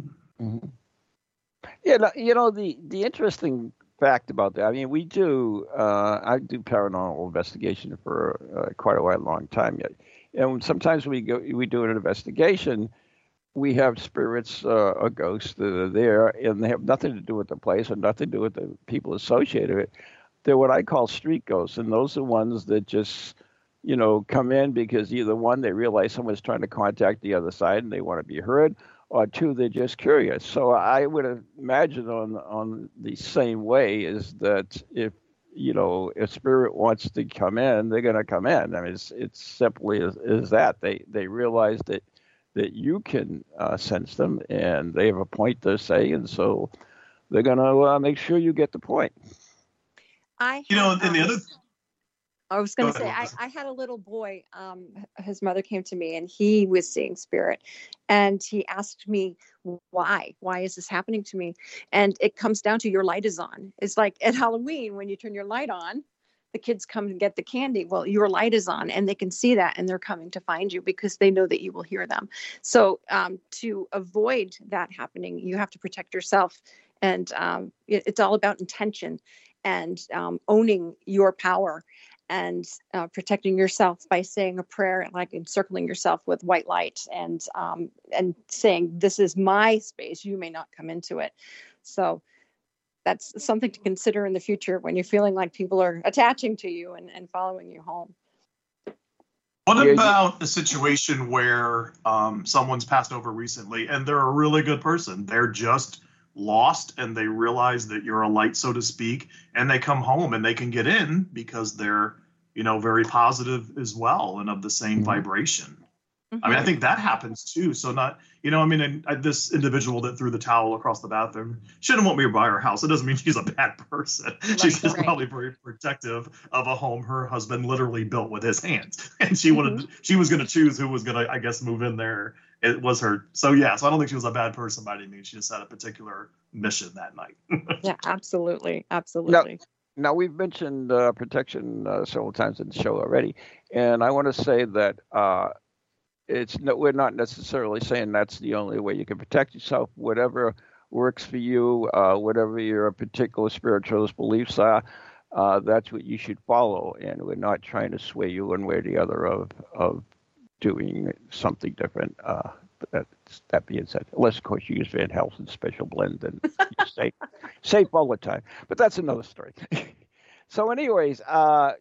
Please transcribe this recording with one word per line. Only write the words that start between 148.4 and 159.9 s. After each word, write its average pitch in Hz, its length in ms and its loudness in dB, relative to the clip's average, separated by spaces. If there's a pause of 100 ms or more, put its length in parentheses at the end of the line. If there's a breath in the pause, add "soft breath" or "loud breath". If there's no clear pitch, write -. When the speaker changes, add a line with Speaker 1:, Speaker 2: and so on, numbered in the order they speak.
Speaker 1:
only 104 240 -4
way 101 140 -2
you 98 120 -6
can 101 120 -8
protect - 360 0
yourself. 127 420 -2
Whatever 117 600 -2 (360 soft breath)
works 123 340 -2
for 127 120 -8
you, 120 560 2
uh, 95 220 6
whatever 110 440 0
your 107 320 0
particular 110 580 -2
spiritualist 107 640 0
beliefs 113 440 0
are, 110 240 6 (480 loud breath)
uh, 98 280 2
that's 110 320 0
what 113 140 -10
you 113 120 -6
should 104 300 -10
follow. 110 540 0
And - 220 -8
we're 92 120 -6
not 98 260 -2
trying 104 300 -4
to 87 80 -6
sway - 300 -6
you 92 180 -4
one 95 180 -2
way 98 100 0
or 85 60 0
the 87 160 -2
other 82 280 0
of, 95 260 -4 (220)
of 85 300 -2 (580)